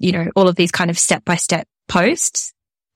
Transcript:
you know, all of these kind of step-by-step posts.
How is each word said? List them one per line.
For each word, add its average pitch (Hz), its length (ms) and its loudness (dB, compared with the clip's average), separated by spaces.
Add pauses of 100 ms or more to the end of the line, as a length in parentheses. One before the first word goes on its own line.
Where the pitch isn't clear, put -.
you 185 120 0
know, 175 220 -2
all 190 140 4
of 175 80 0
these 175 160 2
kind 175 160 -2
of 170 100 -2
step-by-step - 720 -2 (180)
posts. - 680 -2 (420)